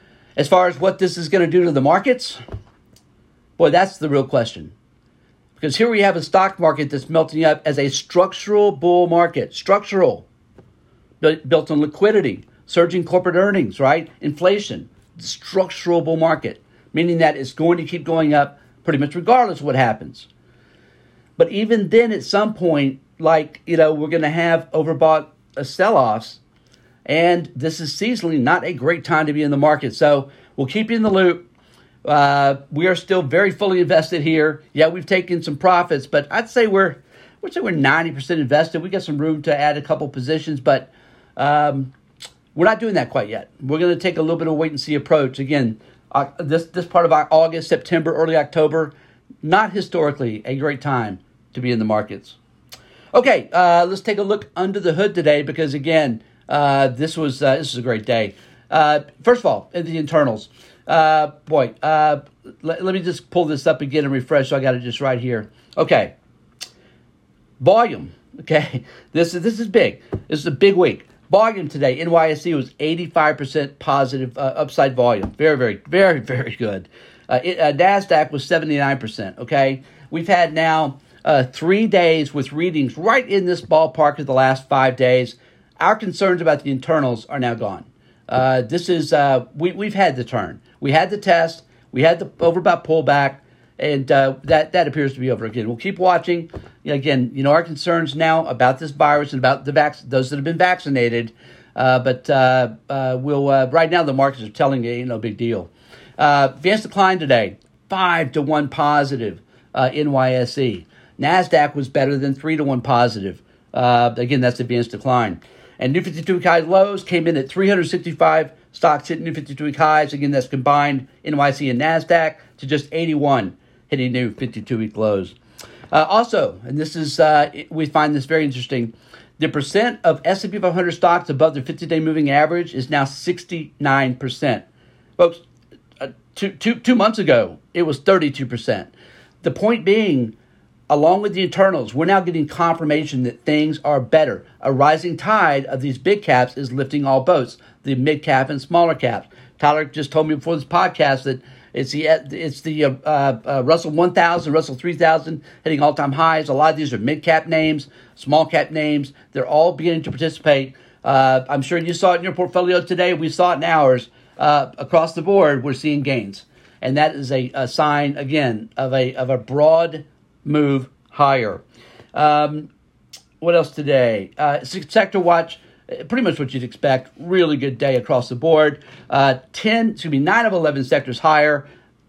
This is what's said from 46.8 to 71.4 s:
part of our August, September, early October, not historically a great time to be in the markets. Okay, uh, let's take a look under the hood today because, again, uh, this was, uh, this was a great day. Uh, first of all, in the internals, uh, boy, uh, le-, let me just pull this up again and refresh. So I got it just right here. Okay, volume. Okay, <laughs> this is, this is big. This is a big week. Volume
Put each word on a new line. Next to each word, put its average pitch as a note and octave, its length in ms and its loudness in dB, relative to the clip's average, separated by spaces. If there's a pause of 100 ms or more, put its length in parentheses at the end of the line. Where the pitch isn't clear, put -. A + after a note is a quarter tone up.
part F3 200 2
of E3 60 -2
our D3+ 180 4
August, D#3+ 400 2
September, E3 460 -2
early D#3+ 200 0
October, D3+ 580 0 (500)
not F#3+ 300 2
historically C#3+ 680 -2
a C3 120 -6
great C#3 260 -4
time A2+ 380 -4 (340)
to B2+ 80 -8
be B2 100 -2
in A#2+ 60 0
the A2 80 -2
markets. G#2+ 500 -4 (760)
Okay, A3 400 4
uh, F3 340 6
let's F#3+ 140 -6
take G#3 160 -4
a G3+ 60 -2
look G3 320 -4
under G3 240 -4
the E3+ 140 0
hood F3+ 200 0
today D3+ 300 2
because, D3 320 -4
again, C#3+ 480 -2 (240)
uh, C#3 420 2
this C#3+ 280 -6
was, D3 240 -4
uh, C3+ 140 4
this C#3 180 -6
was B2+ 40 -8
a B2 40 -6
great A2+ 240 -4
day. A2+ 300 -2 (340)
Uh, D3+ 300 2 (240)
first A#3+ 160 4
of A3 80 -4
all, A2 260 -2
in F3 100 -4
the E3 140 -6
internals, D3 520 0 (360)
uh, D#3 420 2 (180)
boy, C3+ 360 0
uh, D3+ 380 2 (420)
le-, D#3+ 180 -6
let F#3 140 -4
me F#3+ 80 -4
just E3+ 300 -8
pull F3 140 0
this D3+ 200 -4
up D#3 160 2
again D3 220 -2
and C#3 100 -2
refresh. C3+ 360 0
So D3 60 -2
I C#3 40 -2
got C3 160 0
it B2 60 -8
just A#2+ 200 -10
right C3 180 -2
here. A#2 300 -4 (260)
Okay, C3+ 380 0 (1500)
volume. E3 540 0 (280)
Okay, D3+ 440 -4 (120)
<laughs> - 140 -20
this E3 220 0
is, F3 80 -6
this G#3+ 180 -2
is A#3 80 -8
big. F#3 360 0 (240)
This D#3 120 -6
is C#3+ 60 -10
a E3 60 -2
big F#3+ 240 4
week. F3 320 0 (240)
Volume G3+ 360 2